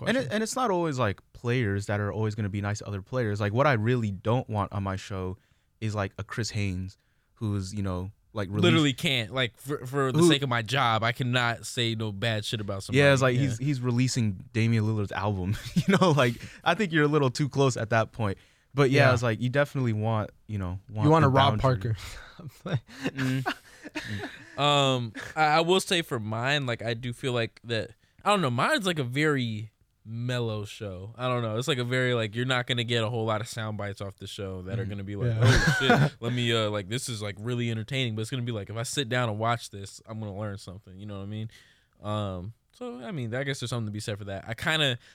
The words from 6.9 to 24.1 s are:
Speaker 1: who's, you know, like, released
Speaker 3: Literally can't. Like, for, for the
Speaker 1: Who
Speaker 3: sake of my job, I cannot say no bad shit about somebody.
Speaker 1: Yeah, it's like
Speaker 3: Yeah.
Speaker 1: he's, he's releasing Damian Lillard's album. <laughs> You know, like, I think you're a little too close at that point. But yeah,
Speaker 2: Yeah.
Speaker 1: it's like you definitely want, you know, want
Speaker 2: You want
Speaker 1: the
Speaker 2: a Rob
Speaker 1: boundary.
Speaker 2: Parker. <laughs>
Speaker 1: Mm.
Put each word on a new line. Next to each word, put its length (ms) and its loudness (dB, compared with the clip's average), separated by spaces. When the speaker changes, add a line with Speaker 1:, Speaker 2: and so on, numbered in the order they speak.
Speaker 1:
who's, 400 -4
you 80 -4
know, 300 -4
like, 180 -4
released 140 2
Speaker 3:
Literally 300 6
can't. 400 -2
Like, 240 -2
for, 300 -6
for 240 0
the 80 2
Speaker 1:
Who 100 8
Speaker 3:
sake 140 4
of 60 -2
my 120 0
job, 420 2
I 100 2
cannot 520 0
say 300 0
no 160 -2
bad 340 -2
shit 160 -4
about 220 -6
somebody. 160 2
Speaker 1:
Yeah, 120 8
it's 120 6
like 100 4
Speaker 3:
Yeah. 80 4
Speaker 1:
he's, 160 2
he's 240 -2
releasing 600 2
Damian 300 4
Lillard's 280 0
album. 540 0
<laughs> 80 -12
You 260 4
know, 120 6
like, 240 4
I 120 2
think 180 0
you're 120 6
a 20 6
little 240 4
too 180 0
close 260 2
at 140 -4
that 220 2
point. 260 -4
But 160 4
yeah, 160 6
Speaker 2:
Yeah. 60 6
Speaker 1:
it's 100 0
like 180 0
you 80 2
definitely 440 0
want, 360 0
you 140 -6
know, 180 -4
want 140 0
Speaker 2:
You 60 8
want 120 6
Speaker 1:
the 60 8
Speaker 2:
a 20 4
Rob 280 4
Speaker 1:
boundary. 360 2
Speaker 2:
Parker. 180 -2
<laughs> 0 -
Speaker 1:
Mm. 280 0